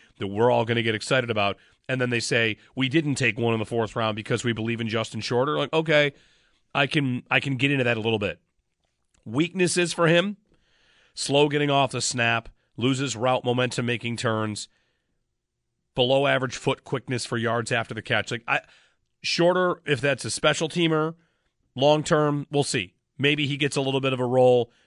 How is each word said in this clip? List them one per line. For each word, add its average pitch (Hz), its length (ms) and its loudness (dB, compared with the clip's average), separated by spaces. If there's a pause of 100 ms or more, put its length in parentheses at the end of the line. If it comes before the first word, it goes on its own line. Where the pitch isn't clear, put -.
(180)
that 104 80 -4
we're 107 240 2
all 120 140 2
gonna 117 180 0
get 110 140 0
excited 120 340 -2
about, 101 260 0 (320)
and 131 120 -2
then 123 100 0
they 120 80 0
say, 113 380 0 (180)
"We 131 140 0
didn't 151 260 0
take 117 240 0
one 117 160 2
in 110 60 0
the 107 40 -4
fourth 113 300 -4
round 110 220 0
because 110 260 -4
we 120 100 0
believe 113 280 -4
in 117 80 -4
Justin 113 320 -4
Shorter." 131 360 0
Like, 143 160 -2
okay, 151 400 2 (640)
I 139 140 2
can, 131 420 0
I 131 80 4
can 135 180 -4
get 139 140 2
into 135 140 0
that 117 120 0
a 110 40 -4
little 110 180 0
bit. 95 220 -4 (840)
Weaknesses 170 680 0
for 170 160 2
him, 180 300 2 (760)
slow 143 340 2
getting 147 220 0
off 139 220 2
the 127 80 -4
snap, 117 480 -2 (280)
loses 127 380 -2
route 127 300 0
momentum 123 420 -2
making 117 300 -4
turns, 110 500 -2 (1300)
below 135 320 2
average 131 300 0
foot - 260 -2
quickness 127 420 -6
for - 120 -6
yards 113 340 -2
after 117 240 -4
the 110 80 -10
catch. 110 300 -2
Like, 120 160 -8
I, 139 120 0 (640)
Shorter, 180 640 2
if 143 140 0
that's 139 240 -2
a 113 60 -6
special 151 380 0
teamer, 160 460 0 (600)
long 147 260 4
term, 147 480 2
we'll 139 140 2
see. 98 300 -4 (240)
Maybe 147 280 0
he 139 100 -4
gets 139 200 -2
a 143 60 0
little 135 180 -2
bit 131 120 -2
of 127 60 -4
a 123 80 -2
role 123 460 4 (140)